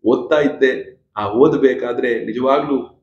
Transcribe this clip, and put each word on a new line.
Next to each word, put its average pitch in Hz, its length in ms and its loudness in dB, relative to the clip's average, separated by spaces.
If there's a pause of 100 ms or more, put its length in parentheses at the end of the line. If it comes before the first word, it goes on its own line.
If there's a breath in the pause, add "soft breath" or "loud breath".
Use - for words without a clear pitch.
ಓದ್ತಾ 131 360 0
ಇದ್ದೆ. 135 600 -2 (140)
ಆ 104 120 -4
ಓದಬೇಕಾದ್ರೆ 120 960 0
ನಿಜವಾಗ್ಲೂ 131 800 -2